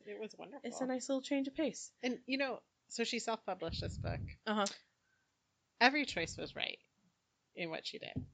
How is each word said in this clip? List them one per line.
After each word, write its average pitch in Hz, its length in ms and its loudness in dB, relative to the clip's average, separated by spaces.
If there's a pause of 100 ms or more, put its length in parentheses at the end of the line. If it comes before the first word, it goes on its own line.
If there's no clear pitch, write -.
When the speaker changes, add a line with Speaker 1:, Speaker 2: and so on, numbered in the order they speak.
Speaker 1:
it 208 120 -8
was 214 200 -8
wonderful. - 260 -12
Speaker 2:
It's 240 160 -4
a 262 80 0
nice 254 220 0
little 269 120 4
change 277 280 2
of 277 60 -14
pace. - 360 0 (120)
Speaker 1:
And, 247 220 0
you 262 120 2
know, 262 240 0 (260)
so - 160 0
she 226 160 0
self-published 185 600 -2
this - 160 -4
book. 85 240 -2 (260)
Speaker 2:
Uh-huh. 214 180 4 (1160)
Speaker 1:
Every 262 240 8
choice - 320 -2
was 165 180 -6
right - 240 -4 (760)
in 175 160 -4
what 160 160 -6
she - 140 -8
did - 140 -10 (200)